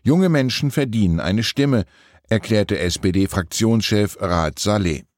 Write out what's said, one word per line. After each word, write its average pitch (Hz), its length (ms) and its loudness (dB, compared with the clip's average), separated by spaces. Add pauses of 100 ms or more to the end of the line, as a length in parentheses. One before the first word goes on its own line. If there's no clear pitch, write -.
"Junge 175 280 4
Menschen 139 400 0
verdienen 107 500 0
eine 98 220 0
Stimme", 131 420 0 (460)
erklärte 104 480 0
S-P-D-Fraktionschef 98 1400 0
Raad 85 400 -2
Saleh. 95 440 -2 (160)